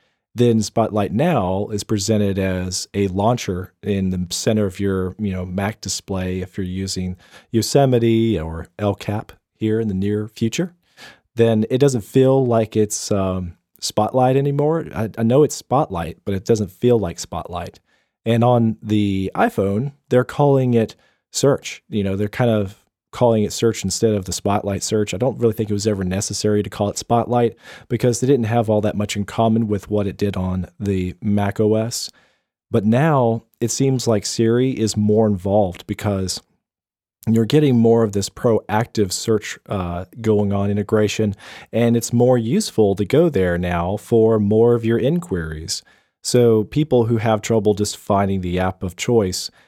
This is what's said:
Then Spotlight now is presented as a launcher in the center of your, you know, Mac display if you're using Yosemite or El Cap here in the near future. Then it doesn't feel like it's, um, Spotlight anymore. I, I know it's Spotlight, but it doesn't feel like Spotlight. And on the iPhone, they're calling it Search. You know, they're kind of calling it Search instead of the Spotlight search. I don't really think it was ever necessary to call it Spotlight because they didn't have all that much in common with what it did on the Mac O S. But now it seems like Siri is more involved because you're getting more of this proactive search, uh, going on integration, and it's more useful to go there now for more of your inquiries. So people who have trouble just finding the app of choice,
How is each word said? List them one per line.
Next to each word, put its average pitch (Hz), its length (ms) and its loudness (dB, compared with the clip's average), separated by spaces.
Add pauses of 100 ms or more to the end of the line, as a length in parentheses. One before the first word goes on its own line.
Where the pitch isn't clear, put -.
(340)
Then 117 300 2
Spotlight 104 480 -2
now 104 560 0
is 104 160 -6
presented 101 560 0
as 92 560 -4
a 101 140 0
launcher 98 640 -2 (120)
in 98 260 -2
the 90 220 -2
center 107 340 0
of 92 140 -6
your, 95 400 -4
you 104 120 -4
know, 92 140 -6
Mac 98 360 -6
display 92 600 -6
if - 160 -12
you're 95 80 -4
using 92 520 -6 (340)
Yosemite 113 880 2
or 80 260 -8 (140)
El 101 160 -2
Cap - 360 -6 (220)
here 110 260 -2
in 113 100 -2
the 98 40 -2
near 104 340 -2
future. 139 460 -4 (640)
Then 113 340 4
it 127 80 0
doesn't 131 240 2
feel 131 420 4
like 113 320 0
it's, 107 360 -2
um, 95 460 -4 (240)
Spotlight 127 540 0
anymore. 143 580 -2
I, 110 240 -6
I 113 60 -2
know 127 200 6
it's 131 120 0
Spotlight, 87 680 -2
but 101 100 -4
it 98 80 -6
doesn't 107 260 0
feel 120 300 2
like 87 180 -6
Spotlight. 87 600 -12 (460)
And 117 180 2
on 117 400 4
the 101 520 0
iPhone, 117 580 0 (160)
they're 127 160 4
calling 135 480 2
it 113 240 0 (340)
Search. - 560 -2
You 104 160 -4
know, 98 140 -2
they're 104 100 -2
kind 120 240 0
of 104 320 -2 (300)
calling 113 320 2
it - 80 -4
Search 110 320 0
instead 107 300 0
of 95 100 -4
the 92 80 -8
Spotlight 98 500 -2
search. 107 300 -2
I 107 40 -6
don't 123 220 -2
really 113 140 2
think 107 160 -4
it 104 40 -2
was 101 140 -2
ever 98 160 0
necessary 104 580 -2
to - 80 -4
call 101 200 -2
it - 80 -8
Spotlight 120 580 0 (320)
because 120 320 0
they 127 80 -2
didn't 123 200 2
have 113 220 0
all 107 120 2
that 104 160 -2
much 104 180 -4
in 104 80 -4
common 113 460 0
with 104 200 -4
what 104 180 -2
it 92 100 -8
did 101 180 -2
on 92 320 -4 (100)
the 95 440 -2
Mac 101 400 0
O 107 140 2
S. 110 360 -6 (580)
But 107 140 -2
now 120 640 2 (160)
it 117 100 -2
seems 131 380 0
like 107 160 0
Siri 120 460 0
is 110 260 -2
more 107 280 2
involved 98 600 0
because 98 540 -4 (840)
you're 113 180 2
getting 139 320 4
more 117 260 4
of 104 100 -2
this 101 160 -4
proactive 107 840 0
search, - 560 -2
uh, 90 380 -6 (160)
going 104 320 2
on 101 180 0
integration, 104 640 0 (360)
and 117 260 2
it's - 160 -4
more 123 240 4
useful 110 580 0
to 101 100 -2
go 165 240 4
there 92 280 0
now 87 400 -2
for 110 420 2
more 110 340 4
of 113 120 -2
your 113 120 2
inquiries. 85 840 -4 (400)
So 117 400 4
people 127 420 0
who 117 120 0
have 110 240 0
trouble 107 340 2
just 101 220 -4
finding 98 440 0
the 90 160 -4
app 92 240 -2
of 92 140 -8
choice, 107 560 -2 (160)